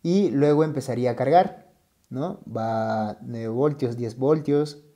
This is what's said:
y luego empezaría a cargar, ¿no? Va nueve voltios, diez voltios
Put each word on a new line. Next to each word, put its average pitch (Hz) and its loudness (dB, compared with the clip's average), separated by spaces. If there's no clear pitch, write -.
y 180 2
luego 147 4
empezaría 131 -2
a 113 -4
cargar, 165 2
¿no? 143 -6
Va 110 -4
nueve 117 -8
voltios, 131 0
diez 117 -6
voltios 147 0